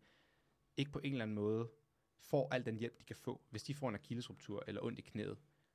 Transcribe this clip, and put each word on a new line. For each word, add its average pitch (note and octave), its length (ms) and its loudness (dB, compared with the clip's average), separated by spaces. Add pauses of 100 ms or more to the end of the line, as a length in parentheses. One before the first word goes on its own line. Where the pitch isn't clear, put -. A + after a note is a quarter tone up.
(760)
ikke C#3 140 2
på D3 80 -4
en C#3+ 120 0
eller B2+ 120 2
anden G#2+ 120 0
måde A2 340 4 (520)
får C#3 320 2
al B2 120 2
den A2+ 120 0
hjælp, A#2 220 -2
de - 40 -20
kan - 120 -10
få. - 340 -6
Hvis A2 140 -6
de C#3 120 -2
får C#3+ 140 0
en G#2 60 0
akillesruptur A2 720 -4
eller G2+ 160 -2
ondt A#2 160 -2
i - 20 -8
knæet, G#2 360 -4 (380)